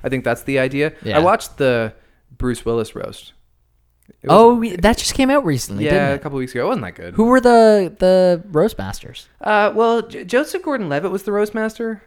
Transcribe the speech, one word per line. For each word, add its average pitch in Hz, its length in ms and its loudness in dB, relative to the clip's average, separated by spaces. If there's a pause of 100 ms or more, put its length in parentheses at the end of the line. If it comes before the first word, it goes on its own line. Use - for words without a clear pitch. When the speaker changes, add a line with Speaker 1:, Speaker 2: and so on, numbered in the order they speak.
Speaker 1:
I - 60 -6
think 127 160 -6
that's 117 200 -4
the 139 160 -2
idea. 139 340 -2 (100)
Speaker 2:
Yeah. - 140 -2
Speaker 1:
I - 20 2
watched 185 380 0
the 120 360 0 (440)
Bruce 123 260 -4
Willis 117 320 -4
roast. - 380 -14 (880)
It - 80 -4
was 170 80 6
Speaker 2:
Oh, 233 180 8
we, 226 220 -4
that 208 200 2
just - 160 -6
came 262 160 0
out 277 160 2
recently, 120 400 -4
Speaker 1:
Yeah, 147 60 0
Speaker 2:
didn't 143 200 2
Speaker 1:
a - 40 0
Speaker 2:
it? 139 60 -8
Speaker 1:
couple 139 160 -8
weeks 127 160 -8
ago. 123 120 -4
It - 40 -2
wasn't 185 160 -4
that 87 100 -12
good. 87 200 -16
Speaker 2:
Who 214 100 2
were 254 160 4
the, 220 580 6
the 185 420 2 (100)
roast 175 260 0
masters? - 500 -14 (140)
Speaker 1:
Uh, 208 340 0
well, 226 280 2
J-, - 200 -16
Joseph 302 400 -4
Gordon-Levitt 185 480 -4
was 196 120 -6
the 214 100 -6
roast 208 200 -2
master, 220 540 -6